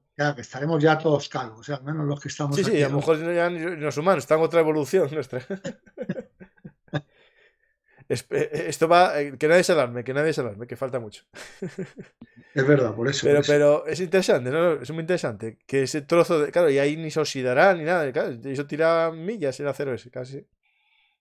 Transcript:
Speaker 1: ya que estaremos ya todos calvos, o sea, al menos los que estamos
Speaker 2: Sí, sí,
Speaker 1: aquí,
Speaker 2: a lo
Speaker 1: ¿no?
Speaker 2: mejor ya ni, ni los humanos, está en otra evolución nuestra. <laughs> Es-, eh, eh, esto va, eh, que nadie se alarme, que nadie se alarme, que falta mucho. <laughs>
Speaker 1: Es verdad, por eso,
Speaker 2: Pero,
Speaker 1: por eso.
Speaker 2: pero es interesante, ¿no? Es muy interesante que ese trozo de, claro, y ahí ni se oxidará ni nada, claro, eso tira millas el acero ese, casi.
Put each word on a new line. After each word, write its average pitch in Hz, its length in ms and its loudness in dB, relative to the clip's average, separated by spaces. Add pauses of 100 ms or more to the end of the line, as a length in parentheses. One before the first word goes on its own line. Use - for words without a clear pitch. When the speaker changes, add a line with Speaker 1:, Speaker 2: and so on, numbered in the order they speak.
(160)
Speaker 1:
ya 147 200 0
que - 60 -14
estaremos 151 380 -2
ya 156 160 6
todos 151 320 0
calvos, 117 300 -10
o 113 60 -20
sea, 147 120 -8
al 127 80 -10
menos 151 220 -6
los 143 140 -6
que - 80 -10
estamos 143 280 -4
Speaker 2:
Sí, 196 80 2
sí, 202 60 -2
Speaker 1:
aquí, 165 120 2
Speaker 2:
a 143 40 2
lo 135 60 -2
Speaker 1:
¿no? 139 60 0
Speaker 2:
mejor 165 360 0
ya 170 160 0
ni, 175 80 -6
ni 170 240 -6
los 147 160 -4
humanos, 160 260 2
está 151 120 2
en 160 60 2
otra 160 180 2
evolución 156 520 2
nuestra. 143 280 -8
<laughs> - 440 -12 (2250)
Es-, - 220 -6
eh, 143 220 -2
eh, 156 160 -4
esto 160 180 0
va, 175 340 6
eh, 143 180 -6
que 156 100 0
nadie 175 160 6
se 190 80 2
alarme, 123 320 0
que 127 80 -6
nadie 151 220 0
se 156 80 -4
alarme, 110 240 -8
que 123 100 -14
falta 127 240 -6
mucho. 107 240 -16 (360)
<laughs> - 840 -16 (100)
Speaker 1:
Es 139 100 0
verdad, 131 300 4
por 117 140 -4
eso, 143 180 -2
Speaker 2:
Pero, 143 120 4
Speaker 1:
por 143 60 2
eso. 147 80 2
Speaker 2:
pero 147 340 4
es 156 120 -4
interesante, 180 520 2
¿no? 165 240 2
Es - 180 -8
muy 160 80 -6
interesante 156 680 -4
que 135 160 0
ese 139 200 -4
trozo 165 380 4
de, 147 120 -2
claro, 170 180 4
y 135 80 4
ahí 143 180 0
ni 160 140 -8
se 147 80 -6
oxidará 143 560 2
ni 165 80 -6
nada, 156 300 0
claro, 175 180 -2 (140)
eso 135 220 -6
tira 165 440 2
millas 160 480 -6
el 143 80 -6
acero 139 260 -4
ese, - 200 -10
casi. 131 340 -14 (760)